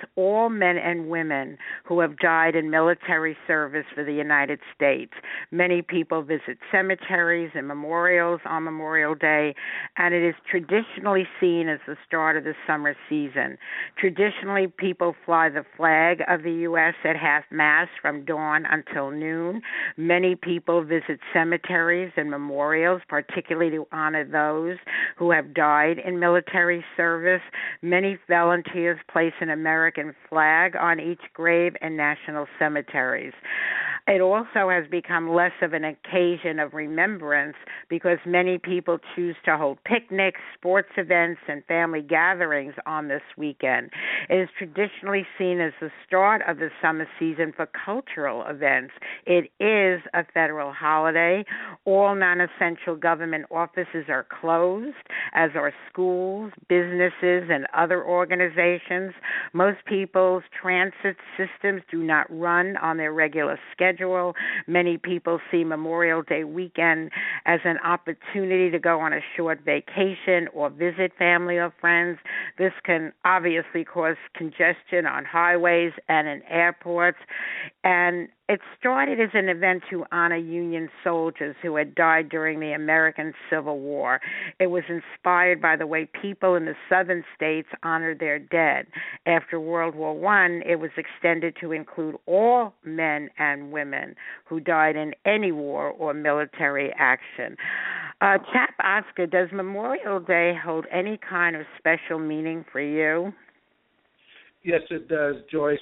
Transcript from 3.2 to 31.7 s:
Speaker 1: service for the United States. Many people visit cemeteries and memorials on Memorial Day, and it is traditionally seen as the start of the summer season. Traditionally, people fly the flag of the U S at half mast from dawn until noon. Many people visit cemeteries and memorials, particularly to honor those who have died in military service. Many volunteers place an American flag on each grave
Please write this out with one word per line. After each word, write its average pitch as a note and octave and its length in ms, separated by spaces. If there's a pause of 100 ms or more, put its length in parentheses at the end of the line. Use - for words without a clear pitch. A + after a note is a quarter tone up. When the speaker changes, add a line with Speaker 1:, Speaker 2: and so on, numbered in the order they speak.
Speaker 1:
service D3+ 380 (100)
for D3 80
the D3 120
United D3 460 (140)
States. C3+ 380 (380)
Many F3 320
people E3 400
visit C#3 340 (160)
cemeteries F3 840
and C#3 140
memorials E3+ 760
on D#3+ 180
Memorial D#3 500
Day, D3+ 400 (440)
and F3 160
it F3 120
is E3 80 (160)
traditionally F#3+ 800 (100)
seen E3+ 300
as D3+ 180
the D3 200
start D#3+ 320
of C#3+ 60
the D3+ 100 (120)
summer D3 300 (140)
season. C3+ 480 (400)
Traditionally, G3 720 (100)
people F3 380 (100)
fly D#3+ 220
the D3 160 (120)
flag E3 520
of E3 160
the E3+ 80 (100)
U E3 160
S E3 160 (100)
at D#3+ 120
half D3+ 340
mast D#3 400 (100)
from D3 240
dawn D#3 460
until C#3 400
noon. E3 500 (360)
Many F3 400
people E3+ 480
visit D#3 340 (140)
cemeteries E3+ 840
and D3+ 140
memorials, D3 800
particularly E3 640
to D#3 180
honor D#3 340
those D#3 540 (400)
who F3 140
have D3 200
died D3+ 460
in F3+ 220
military F3 640 (120)
service. E3+ 460 (400)
Many F#3 340 (120)
volunteers E3+ 720 (140)
place E3 280
an D#3+ 100
American D#3+ 640 (160)
flag D#3+ 460
on E3 240
each E3 220 (120)
grave E3+ 380 (100)